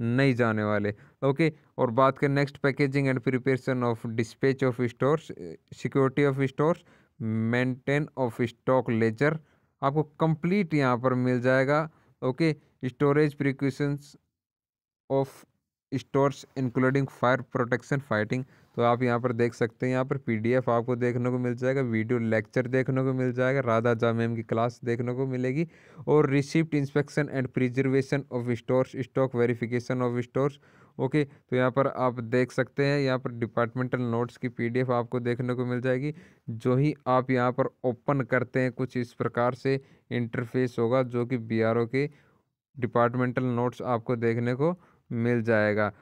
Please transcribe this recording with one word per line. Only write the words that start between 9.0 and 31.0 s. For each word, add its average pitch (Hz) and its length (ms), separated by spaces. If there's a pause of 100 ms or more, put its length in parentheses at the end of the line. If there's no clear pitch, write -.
आपको 143 200 (180)
कंप्लीट 165 540
यहाँ 131 240
पर 127 160
मिल 127 260
जाएगा। 131 380 (440)
ओके, 147 320 (320)
storage 143 500
precautions 139 800 (960)
of 135 180 (640)
stores 139 520 (120)
including 131 560
fire 127 320 (100)
protection 127 540
fighting, 110 360 (320)
तो 120 60
आप 120 200
यहाँ 120 180
पर 123 120
देख 117 220
सकते 123 320
हैं, 127 60
यहाँ 127 120
पर 135 120
पीडीएफ़ 117 540
आपको 117 260
देखने 123 340
को 127 80
मिल 123 160
जाएगा, 127 260
वीडियो 117 380
लेक्चर 113 480
देखने 131 360
को 131 100
मिल 127 200
जाएगा, 127 280
राधा 117 340
झा 117 180
मैम 117 240
की 113 60
क्लास 117 420
देखने 120 280
को 131 140
मिलेगी, 131 400 (420)
और 147 260
receipt 156 400
inspection 143 580
and 131 200
preservation 131 800
of 123 260
stores, 127 460
stock 131 320
verification 120 680
of 120 200
stores। 139 360 (400)
ओके, 139 260